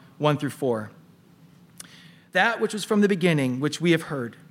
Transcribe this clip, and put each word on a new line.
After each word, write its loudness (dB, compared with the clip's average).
one 2
through -4
four. -4
"That 0
which -2
was -6
from 2
the 6
beginning, 2
which -4
we 2
have 2
heard, -10